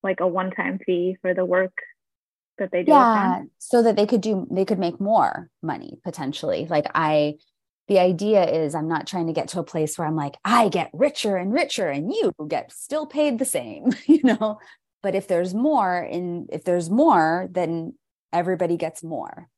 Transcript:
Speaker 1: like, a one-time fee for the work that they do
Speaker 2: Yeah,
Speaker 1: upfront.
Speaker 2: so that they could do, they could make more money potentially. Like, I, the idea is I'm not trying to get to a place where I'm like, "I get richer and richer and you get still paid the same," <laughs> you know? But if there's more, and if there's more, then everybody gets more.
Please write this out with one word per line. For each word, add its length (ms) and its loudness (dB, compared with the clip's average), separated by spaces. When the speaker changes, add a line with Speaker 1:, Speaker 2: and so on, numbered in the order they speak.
Speaker 1:
like, 160 -2
a 80 2
one-time 580 -2
fee 360 0
for 120 -2
the 120 0
work 320 0
that 140 -4
they 120 0
do 80 4
Speaker 2:
Yeah, 140 8
Speaker 1:
upfront. 180 -12
Speaker 2:
so 240 2
that 140 4
they 100 4
could 160 2
do, 300 -2
they 140 0
could 140 -2
make 200 -2
more 500 0
money 400 -8
potentially. 680 -4
Like, 240 0
I, 420 2
the 120 4
idea 440 4
is 320 0
I'm 140 -2
not 180 -4
trying 200 -4
to 60 -4
get 160 -4
to 100 -6
a 40 -4
place 340 -4
where 100 -4
I'm 80 -2
like, 280 -4
"I 260 4
get 220 -4
richer 460 -2
and 160 -4
richer 340 -2
and 240 -4
you 220 -2
get 240 -6
still 340 -8
paid 340 -2
the 60 0
same," 540 -4
<laughs> 80 -16
you 160 6
know? 360 2
But 100 -2
if 140 -2
there's 260 0
more, 460 2
and 520 -6
if 120 -8
there's 260 0
more, 640 4
then 420 -4
everybody 420 0
gets 280 -6
more. 540 -12